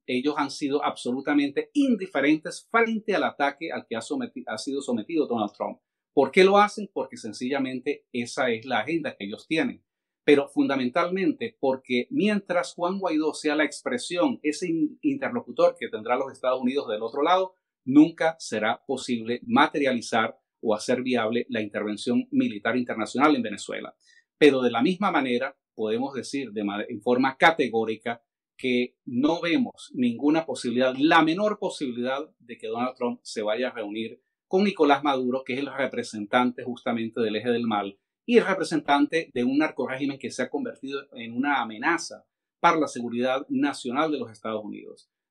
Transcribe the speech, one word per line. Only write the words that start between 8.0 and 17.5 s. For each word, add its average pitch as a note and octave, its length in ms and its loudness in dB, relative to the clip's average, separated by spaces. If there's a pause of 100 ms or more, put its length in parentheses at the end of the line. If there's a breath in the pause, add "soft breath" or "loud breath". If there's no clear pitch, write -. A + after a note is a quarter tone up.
esa B2 360 -2
es A2+ 160 -2
la A#2+ 140 0
agenda C3+ 380 -4
que G2+ 80 -10
ellos G#2 200 -10
tienen. D3+ 380 -2 (400)
Pero C#3 240 6
fundamentalmente C#3 1120 0
porque B2+ 520 0
mientras F3+ 640 0
Juan F3+ 260 -2
Guaidó D#3 340 0
sea D3+ 240 -2
la D3+ 80 2
expresión, C#3+ 760 -2
ese D3+ 280 -2
in-, D#3+ 320 -2
interlocutor C3 760 0
que A#2 120 -8
tendrá A2+ 260 -2
los C3 160 -4
Estados C3 300 -2
Unidos B2+ 260 -2
del A2 140 -4
otro B2+ 220 -4
lado, F#3 320 2 (280)